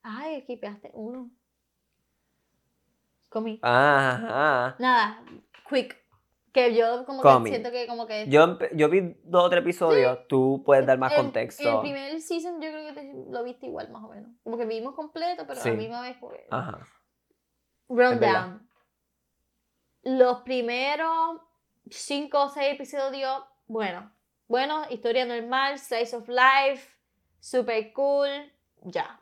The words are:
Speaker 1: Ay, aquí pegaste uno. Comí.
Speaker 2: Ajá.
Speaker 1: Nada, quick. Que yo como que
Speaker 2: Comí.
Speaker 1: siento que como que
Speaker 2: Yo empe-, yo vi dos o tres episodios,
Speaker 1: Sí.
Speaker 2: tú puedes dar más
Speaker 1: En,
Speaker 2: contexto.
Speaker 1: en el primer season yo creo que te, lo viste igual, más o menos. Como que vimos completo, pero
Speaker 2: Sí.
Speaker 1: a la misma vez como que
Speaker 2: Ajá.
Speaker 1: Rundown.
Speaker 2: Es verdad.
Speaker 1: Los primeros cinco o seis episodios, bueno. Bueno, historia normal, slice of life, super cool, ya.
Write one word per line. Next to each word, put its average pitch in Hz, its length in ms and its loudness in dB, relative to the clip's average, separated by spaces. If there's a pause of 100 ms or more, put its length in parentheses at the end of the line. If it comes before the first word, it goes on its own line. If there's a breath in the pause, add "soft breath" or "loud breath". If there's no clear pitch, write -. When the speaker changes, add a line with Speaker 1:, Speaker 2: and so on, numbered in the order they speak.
Speaker 1:
Ay, 269 320 -10
aquí 262 220 -10
pegaste 208 360 -14
uno. 240 380 -12 (2000)
Comí. 220 320 -6
Speaker 2:
Ajá. 131 1160 2
Speaker 1:
Nada, 233 440 2 (460)
quick. - 340 -4 (500)
Que 247 200 4
yo 240 320 2
como 269 160 -10
que 151 60 8
Speaker 2:
Comí. 120 220 8
Speaker 1:
siento 220 200 -4
que 240 160 -6
como 233 220 -8
que 214 220 -8
Speaker 2:
Yo 143 180 8
empe-, - 280 -4
yo 151 140 4
vi 180 240 0 (120)
dos 175 180 4
o 180 60 4
tres 175 120 2
episodios, 147 580 2
Speaker 1:
Sí. - 100 -20
Speaker 2:
tú 135 360 2
puedes 135 200 6
dar 131 120 4
más 131 140 0
Speaker 1:
En, 302 120 4
Speaker 2:
contexto. 120 440 -6
Speaker 1:
en 226 80 2
el 214 60 2
primer 285 400 -8
season 339 400 -8
yo 311 100 -8
creo 311 160 -12
que 294 140 -16
te, 277 120 -16 (160)
lo 240 140 -8
viste 247 220 -12
igual, - 260 -12
más 226 140 -18
o - 20 -20
menos. 220 240 -20 (100)
Como 226 160 -8
que 240 80 -4
vimos 226 300 -8
completo, 330 500 -8
pero 254 140 -12
Speaker 2:
Sí. 240 80 -4
Speaker 1:
a 226 60 0
la 220 40 -2
misma 226 240 -10
vez 247 160 -12
como - 140 -20
que - 180 -20
Speaker 2:
Ajá. - 300 -8 (1080)
Speaker 1:
Rundown. 247 240 4
Speaker 2:
Es 233 80 -2
verdad. 185 400 0 (1400)
Speaker 1:
Los 247 380 2
primeros 294 1000 -2 (480)
cinco 285 560 -2
o 277 40 -8
seis 285 260 -2
episodios, 269 680 -6 (240)
bueno. 202 440 -6 (360)
Bueno, 285 420 0
historia 247 360 0
normal, 247 520 -2
slice 233 380 -4
of 220 140 -12
life, 262 600 4 (500)
super 220 520 -2
cool, 277 380 2 (540)
ya. - 380 -8